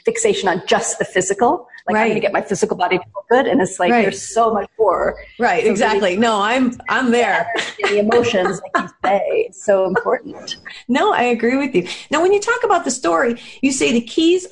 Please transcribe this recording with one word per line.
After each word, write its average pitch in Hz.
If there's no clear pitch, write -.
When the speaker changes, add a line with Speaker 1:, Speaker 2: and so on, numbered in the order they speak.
Speaker 1:
fixation 202
on 165
just -
the 185
physical. 202
Like, 214
I'm 220
Speaker 2:
Right. 226
Speaker 1:
gonna -
get -
my 165
physical 196
body 180
to -
feel -
good. 247
And -
it's 185
like, 180
Speaker 2:
Right. 233
Speaker 1:
there's 190
so 226
much 196
more. 180
Speaker 2:
Right, 214
Speaker 1:
So 220
Speaker 2:
exactly. 208
Speaker 1:
really 190
Speaker 2:
No, 220
I'm, 240
I'm 240
there. 202
Speaker 1:
the 202
emotions, 208
like 185
you 175
say, 196
is -
so 190
important. -
Speaker 2:
No, 320
I 240
agree 240
with 277
you. 180
Now, 320
when 370
you 403
talk 480
about 415
the -
story, 302
you 269
say 285
the 233
keys 339